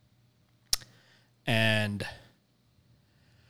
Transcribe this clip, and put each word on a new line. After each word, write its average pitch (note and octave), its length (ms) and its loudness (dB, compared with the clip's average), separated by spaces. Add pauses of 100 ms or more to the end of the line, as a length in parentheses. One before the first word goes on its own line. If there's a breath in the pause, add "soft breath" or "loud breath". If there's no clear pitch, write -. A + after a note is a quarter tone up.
(1500 soft breath)
And G#2+ 600 2 (1400 loud breath)